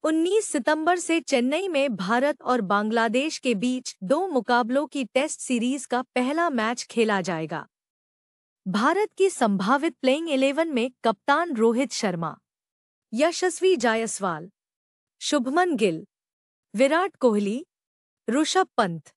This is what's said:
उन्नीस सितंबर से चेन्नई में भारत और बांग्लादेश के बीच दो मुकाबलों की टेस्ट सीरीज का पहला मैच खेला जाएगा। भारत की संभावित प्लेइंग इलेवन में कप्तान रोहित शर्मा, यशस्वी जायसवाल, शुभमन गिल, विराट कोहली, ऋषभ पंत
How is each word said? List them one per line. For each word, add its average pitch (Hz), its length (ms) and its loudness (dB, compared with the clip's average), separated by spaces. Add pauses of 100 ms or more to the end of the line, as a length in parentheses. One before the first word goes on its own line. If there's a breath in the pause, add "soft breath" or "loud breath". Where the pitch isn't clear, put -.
उन्नीस 330 420 2
सितंबर 311 540 0
से 330 200 0
चेन्नई 277 480 0
में 277 280 0
भारत 240 460 0
और 254 200 0
बांग्लादेश 226 760 0
के 247 180 0
बीच 254 480 -4
दो 302 240 0
मुकाबलों 247 600 0
की 277 160 -6
टेस्ट 269 360 -2
सीरीज 247 460 -2
का 254 160 -2
पहला 302 480 -2
मैच 240 340 -2
खेला 214 380 0
जाएगा। 160 460 -6 (1000)
भारत 294 500 0
की 381 120 4
संभावित 233 720 0
प्लेइंग 302 280 0
इलेवन 277 380 0
में 254 240 -2 (120)
कप्तान 285 520 0
रोहित 226 360 2
शर्मा, 170 460 -4 (760)
यशस्वी 349 640 2
जायसवाल, 208 760 -2 (720)
शुभमन 294 540 0
गिल, 185 300 0 (680)
विराट 302 400 2
कोहली, 214 500 0 (640)
ऋषभ 311 380 2 (100)
पंत 170 400 -2